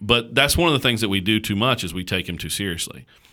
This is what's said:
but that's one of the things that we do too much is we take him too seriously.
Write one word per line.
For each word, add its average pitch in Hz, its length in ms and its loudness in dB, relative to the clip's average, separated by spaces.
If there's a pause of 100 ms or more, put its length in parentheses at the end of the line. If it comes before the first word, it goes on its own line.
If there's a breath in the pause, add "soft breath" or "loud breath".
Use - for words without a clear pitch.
but 117 340 2
that's 139 220 4
one 170 120 4
of 143 120 2
the - 80 0
things 113 140 0
that 107 80 0
we 98 100 2
do 107 200 2
too 104 160 -2
much 117 280 2
is 82 80 -6
we 90 120 -6
take 90 220 -4
him 85 120 -6
too 82 120 -8
seriously. 98 540 -6 (280 soft breath)